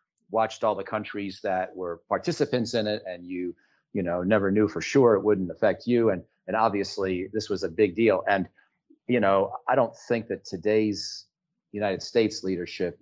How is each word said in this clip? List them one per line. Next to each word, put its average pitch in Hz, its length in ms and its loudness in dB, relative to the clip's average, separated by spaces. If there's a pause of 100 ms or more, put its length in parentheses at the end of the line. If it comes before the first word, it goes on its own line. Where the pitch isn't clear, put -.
(300)
watched 110 340 -2
all 107 100 2
the 95 100 -6
countries 101 580 -6
that 92 340 -2
were 87 320 -8
participants 127 680 -2
in 107 120 0
it, 107 200 -4
and 87 200 -10
you, 90 280 -6 (380)
you 104 100 -2
know, 87 200 -2
never 98 280 2
knew 104 160 4
for 85 140 -6
sure 120 340 6
it 98 80 2
wouldn't 95 280 2
affect 95 360 0
you. 117 240 4
And, 90 120 -2 (240)
and 95 100 -2
obviously 98 800 0
this 107 160 -4
was 95 140 -2
a 90 40 -4
big 90 260 2
deal. 101 320 4
And, 95 220 2 (600)
you 123 120 2
know, 98 320 4 (160)
I 123 60 2
don't 120 200 2 (140)
think 113 200 -2
that - 180 -6
today's 104 800 -2 (460)
United 101 300 -4
States - 400 0
leadership 87 600 -4